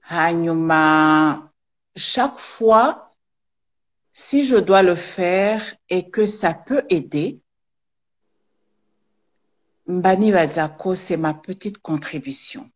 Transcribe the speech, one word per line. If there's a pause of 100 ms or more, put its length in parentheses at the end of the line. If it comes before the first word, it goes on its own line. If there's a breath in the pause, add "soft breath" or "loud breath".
Hanyuma, (460)
chaque
fois, (1000)
si
je
dois
le
faire (140)
et
que
ça
peut
aider, (2500)
mba
nibaza
ko
c'est
ma
petite
contribution.